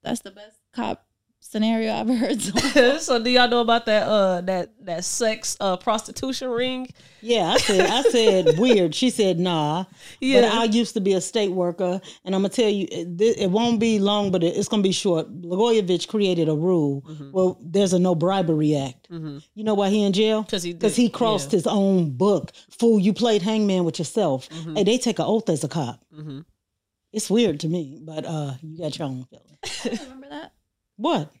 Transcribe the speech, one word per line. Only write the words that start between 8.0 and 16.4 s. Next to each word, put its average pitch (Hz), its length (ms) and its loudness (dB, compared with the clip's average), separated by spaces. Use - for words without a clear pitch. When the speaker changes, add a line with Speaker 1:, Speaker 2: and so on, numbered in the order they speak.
Speaker 3:
said 196 540 4
Speaker 2:
<laughs> - 20 -
Speaker 3:
weird. 202 360 4
She 254 140 2
said, 190 300 0
"Nah." 170 460 0
Speaker 2:
Yeah. 262 220 4
Speaker 3:
But 226 120 4
I 226 120 0
used 226 300 0
to 220 60 -2
be 190 120 2
a 185 80 0
state 202 300 -2
worker, 180 500 -2
and 190 100 -4
I'ma 190 140 0
tell 226 200 0
you, 202 220 -2
it, 170 300 -6
it 214 280 2
won't 226 300 2
be 226 200 2
long, 202 300 0
but 180 140 0
it, 170 140 0
it's 196 100 -2
gonna 208 160 0
be 190 80 2
short. 175 500 -2
Blagojevich 185 680 0
created 180 400 0